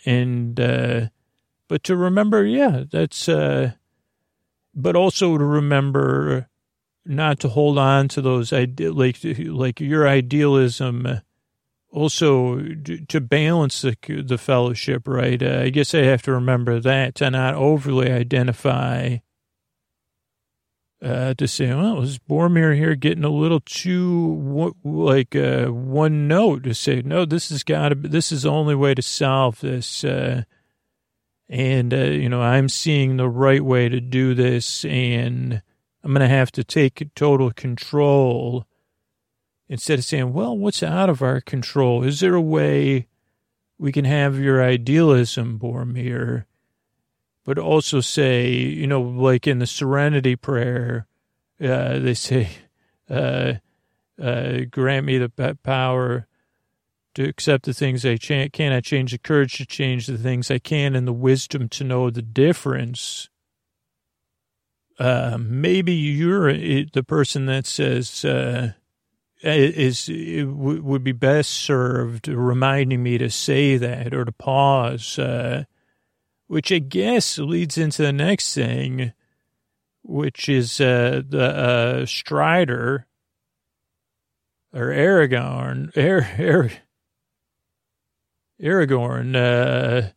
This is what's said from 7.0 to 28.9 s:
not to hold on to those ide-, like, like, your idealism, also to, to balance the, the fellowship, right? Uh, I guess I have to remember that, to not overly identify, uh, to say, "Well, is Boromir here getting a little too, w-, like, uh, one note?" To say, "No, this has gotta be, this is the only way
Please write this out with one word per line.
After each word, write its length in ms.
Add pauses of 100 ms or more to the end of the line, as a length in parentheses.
not 340
to 100
hold 280
on 320
to 120
those 320
ide-, 260
like, 440
like, 560
your 280
idealism, 1120 (720)
also 680
to, 460
to 140
balance 640
the, 160 (260)
the 140
fellowship, 720
right? 340
Uh, 220
I 60
guess 260
I 80
have 200
to 80
remember 480
that, 360
to 160
not 240
overly 560
identify, 1040 (1800)
uh, 320
to 140
say, 260
"Well, 280
is 180
Boromir 560
here 180
getting 300
a 60
little 320
too, 720
w-, 480
like, 520
uh, 320
one 600
note?" 360
To 120
say, 260
"No, 240
this 240
has 140
gotta 320
be, 140
this 220
is 120
the 80
only 240
way 180